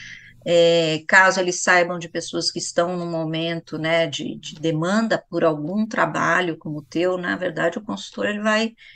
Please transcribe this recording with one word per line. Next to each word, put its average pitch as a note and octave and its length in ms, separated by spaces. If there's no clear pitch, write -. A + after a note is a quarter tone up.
É, E3+ 600
caso F#3+ 320
eles F3+ 240
saibam F3 360
de E3 100
pessoas E3 420
que F3 80
estão F3 380
num E3+ 140
momento, D#3+ 680
né, E3 300
de, D3 320
de - 160
demanda E3+ 720
por E3+ 160
algum D#3+ 420
trabalho E3 680
como D3+ 220
o D3+ 60
teu, F3+ 320
na F3+ 180
verdade, E3+ 440
o G#3+ 40
consultor, G3+ 440
ele G#3 140
vai A3 320